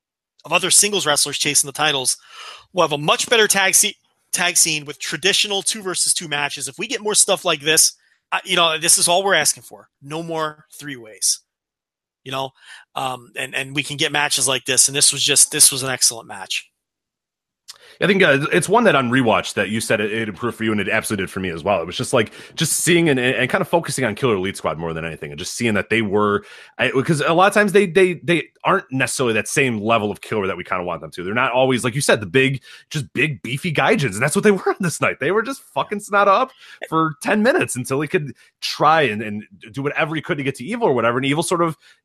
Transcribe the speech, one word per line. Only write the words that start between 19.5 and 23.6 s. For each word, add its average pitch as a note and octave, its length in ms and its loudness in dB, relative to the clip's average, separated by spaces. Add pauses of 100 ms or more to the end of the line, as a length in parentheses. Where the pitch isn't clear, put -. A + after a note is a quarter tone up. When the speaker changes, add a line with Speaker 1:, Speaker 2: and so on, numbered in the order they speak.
Speaker 2:
that G2 160 -2
you A2 120 -2
said A2 200 0
it, G#2 100 -2
it A2 180 -4
improved A#2 280 -6
for A2+ 60 -6
you, A2 80 0
and G#2 100 0
it G2 80 -2
absolutely G#2+ 360 -2
did - 60 -8
for G2+ 80 -8
me F#2+ 100 -4
as E2 140 -8
well. F#2+ 180 2
It E2+ 40 -6
was F2 120 -10
just, B2+ 160 -6
like, A#2 180 2 (240)
just - 180 -2
seeing E3+ 360 2
and, C3 100 2
and, B2 160 0
and B2 140 0
kind G3 120 0